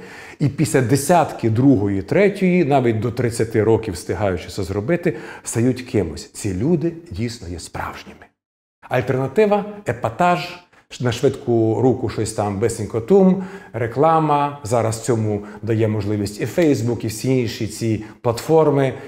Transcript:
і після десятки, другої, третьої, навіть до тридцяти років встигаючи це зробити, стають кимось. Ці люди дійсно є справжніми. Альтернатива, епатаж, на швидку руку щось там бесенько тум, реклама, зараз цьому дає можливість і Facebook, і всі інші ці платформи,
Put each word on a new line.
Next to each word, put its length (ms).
і 80
після 340
десятки, 680
другої, 520
третьої, 640
навіть 340
до 120
тридцяти 520
років 300
встигаючи 560
це 140
зробити, 540
стають 380
кимось. 500
Ці 220
люди 400
дійсно 360
є 120
справжніми. 680
Альтернатива, 760
епатаж, 720
на 120
швидку 680
руку 280
щось 240
там 260
бесенько 420
тум, 420
реклама, 920
зараз 420
цьому 360
дає 260
можливість 540
і 40
Facebook, 600
і 20
всі 300
інші 300
ці 360
платформи, 720